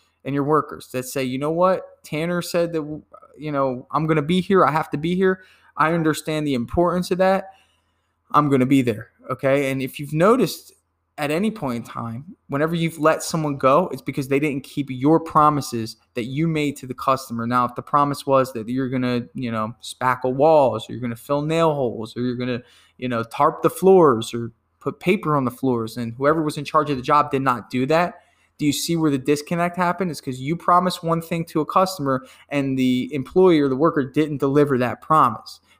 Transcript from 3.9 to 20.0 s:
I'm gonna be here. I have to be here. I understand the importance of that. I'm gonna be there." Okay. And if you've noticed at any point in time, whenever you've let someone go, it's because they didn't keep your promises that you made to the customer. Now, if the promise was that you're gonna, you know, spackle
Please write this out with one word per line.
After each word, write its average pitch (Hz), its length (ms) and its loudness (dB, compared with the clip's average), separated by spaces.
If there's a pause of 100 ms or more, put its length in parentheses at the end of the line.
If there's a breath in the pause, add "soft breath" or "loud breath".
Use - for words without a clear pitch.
I'm 151 140 0
gonna 156 140 2
be 175 220 0
here. 185 240 4
I 139 60 2
have 156 180 -2
to 156 80 -4
be 170 180 -2
here. 190 260 2 (360 soft breath)
I 156 160 2
understand 156 520 -2
the 143 60 0
importance 170 580 0
of 185 60 0
that. 190 380 0 (760 soft breath)
I'm 151 200 4
gonna 127 160 4
be 135 160 4
there." 113 300 -4 (180)
Okay. 135 400 0
And 135 100 -4
if 131 180 -8
you've 143 140 -10
noticed 185 600 2 (420)
at 147 140 -4
any 180 180 0
point 147 280 -4
in 117 80 -8
time, 117 400 -10 (240)
whenever 151 260 0
you've 165 240 -2
let 151 240 2
someone 151 340 -4
go, 139 360 4
it's 131 100 -10
because 135 240 -6
they 139 140 0
didn't 143 240 -2
keep 139 260 -8
your 139 300 2
promises 147 760 0 (180)
that 120 100 -4
you 139 240 -2
made 147 280 -2
to 127 120 -14
the 127 60 -10
customer. 120 520 -2
Now, 123 200 2
if 120 100 -8
the 127 60 -8
promise 143 440 -2
was 131 260 2
that 110 160 -8
you're 127 200 -4
gonna, 123 440 -2
you 123 200 -6
know, 110 280 -6
spackle 127 540 -2